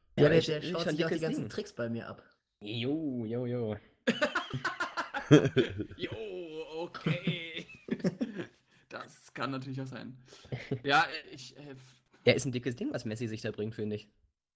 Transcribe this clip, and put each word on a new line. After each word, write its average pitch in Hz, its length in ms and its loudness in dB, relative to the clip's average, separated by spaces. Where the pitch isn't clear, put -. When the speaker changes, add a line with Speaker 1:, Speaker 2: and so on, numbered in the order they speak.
Speaker 1:
Ja, 143 80 8
Speaker 2:
Ja, 151 40 10
Speaker 1:
der, 165 80 6
Speaker 2:
ich, 160 80 6
Speaker 1:
der 156 180 -2
Speaker 2:
ich 170 60 -4
Speaker 1:
schaut 170 140 -2
Speaker 2:
schon 156 120 2
Speaker 1:
sich 165 100 2
auch 165 40 0
die 170 60 2
Speaker 2:
dickes 156 120 -2
Speaker 1:
ganzen 294 140 0
Speaker 2:
Ding. 110 80 -4
Speaker 1:
Tricks - 240 -6
bei 117 160 -4
mir 117 180 -4
ab. - 140 -12
Speaker 2:
Jo, 123 640 0
jo, 120 220 0
jo. 120 280 2
Speaker 3:
<laughs> - 1300 2
Jo, - 140 -6
okay. 170 840 -2
<laughs> 202 580 -2
Das - 460 -12
kann 131 180 -4
natürlich 131 300 -6
auch 131 60 -6
sein. 120 280 -10
Ja, 143 200 8
äh, 151 300 -6
ich, 127 240 -16
äh, 143 140 -14
f- - 320 -18
Speaker 2:
Ja, - 80 10
ist 120 120 2
ein 131 80 0
dickes 123 240 -2
Ding, 285 160 -2
was 131 100 -4
Messi 110 240 -2
sich 107 140 -6
da 117 100 -2
bringt, 107 240 -4
finde 107 220 -2
ich. - 100 -14